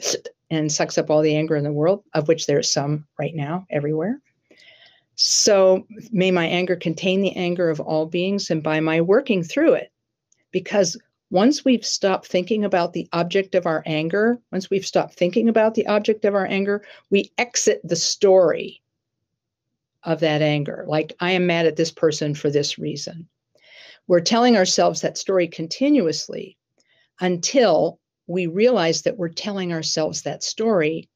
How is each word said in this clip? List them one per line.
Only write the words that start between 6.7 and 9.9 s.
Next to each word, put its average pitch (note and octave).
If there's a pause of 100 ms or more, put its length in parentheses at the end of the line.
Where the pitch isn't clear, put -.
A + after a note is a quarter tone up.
contain F3
the F#3
anger F3
of D#3
all D#3
beings, F#3
and D#3+
by D#3
my D#3+
working G3
through C#4
it," - (600)